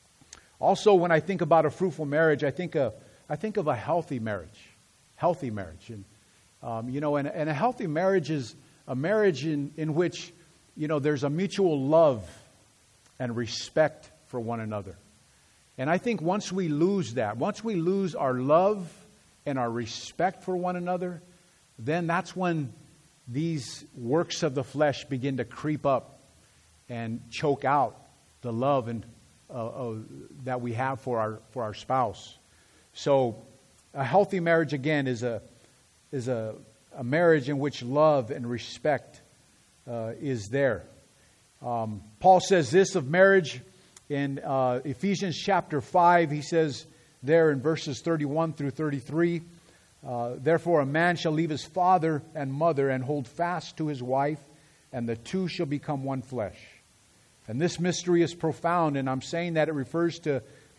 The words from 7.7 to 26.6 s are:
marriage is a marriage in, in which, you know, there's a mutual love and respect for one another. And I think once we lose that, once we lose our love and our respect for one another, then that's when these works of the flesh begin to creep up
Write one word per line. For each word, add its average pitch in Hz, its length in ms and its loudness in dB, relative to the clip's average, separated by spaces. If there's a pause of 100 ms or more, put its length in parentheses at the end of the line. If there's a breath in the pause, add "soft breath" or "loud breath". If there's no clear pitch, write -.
marriage 170 440 2
is 139 220 -4 (320 soft breath)
a 127 100 -6
marriage 170 500 2
in, 147 320 -2
in 156 180 -2
which, 170 380 -2 (420 soft breath)
you 151 120 -4
know, 151 120 2
there's 139 240 0
a 143 60 0
mutual 160 580 0
love 147 360 6 (960)
and 120 160 -4
respect - 720 -2 (180)
for 127 120 -8
one 117 200 -4
another. 107 360 -6 (800 soft breath)
And 131 120 -2
I 175 80 2
think 208 240 -4
once 185 300 -2
we 185 160 -2
lose 156 480 0
that, 113 220 -2
once 190 260 -4
we 226 120 -2
lose 180 400 0
our 135 180 0
love 165 580 2 (540 soft breath)
and 139 140 -4
our 120 100 -2
respect 120 760 -4
for 185 120 -4
one 180 200 -2
another, 175 460 -4 (560 soft breath)
then 160 300 -2
that's 175 280 -4
when 165 380 -2 (540)
these 143 580 -4 (100)
works 147 460 -2
of 147 140 -2
the 135 80 -2
flesh 143 420 0
begin 135 320 -4
to 120 80 -2
creep 151 400 -6
up 135 340 -2 (720 soft breath)